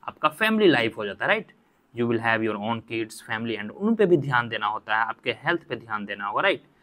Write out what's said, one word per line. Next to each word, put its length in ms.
आपका 200
फैमिली 400
लाइफ 280
हो 100
जाता 180
है, 40
राइट? 240
You 140
will 140
have 180
your 160
own 240
kids, 260
family 300
and 100
उन 240
पे 120
भी 100
ध्यान 320
देना 180
होता 300
है, 100
आपके 240
हेल्थ 380
पे 80
ध्यान 280
देना 220
होगा, 160
राइट? 200